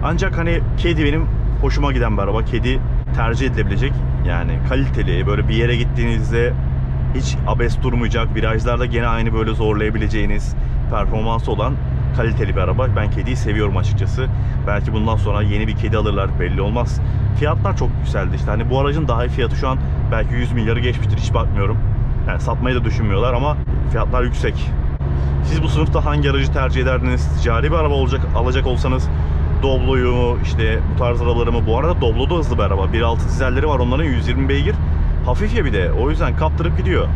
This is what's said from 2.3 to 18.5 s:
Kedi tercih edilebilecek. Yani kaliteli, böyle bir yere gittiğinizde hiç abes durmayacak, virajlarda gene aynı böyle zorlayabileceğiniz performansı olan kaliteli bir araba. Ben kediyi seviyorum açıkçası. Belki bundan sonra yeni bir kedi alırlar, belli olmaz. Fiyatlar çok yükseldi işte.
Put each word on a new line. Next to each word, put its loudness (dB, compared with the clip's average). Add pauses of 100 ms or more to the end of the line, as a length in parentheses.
Kedi 0 (360)
tercih 0
edilebilecek. 0 (340)
Yani -2 (100)
kaliteli, 0
böyle 2
bir 0
yere 2
gittiğinizde 0 (640)
hiç -2 (120)
abes 0
durmayacak, 0
virajlarda 0
gene 0
aynı 0
böyle 0
zorlayabileceğiniz 0 (340)
performansı 0
olan 0 (440)
kaliteli 0
bir 0
araba. 0
Ben 0
kediyi -2
seviyorum 0
açıkçası. 0 (400)
Belki -2
bundan 0
sonra 0
yeni 0
bir -2
kedi 0
alırlar, 0
belli 0
olmaz. 0 (380)
Fiyatlar 0
çok 0 (100)
yükseldi -2
işte. -2